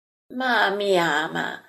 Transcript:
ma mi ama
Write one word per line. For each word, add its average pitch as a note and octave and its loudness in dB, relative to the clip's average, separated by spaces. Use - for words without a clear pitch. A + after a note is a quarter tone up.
ma A#3+ 0
mi G3 2
ama E3 -2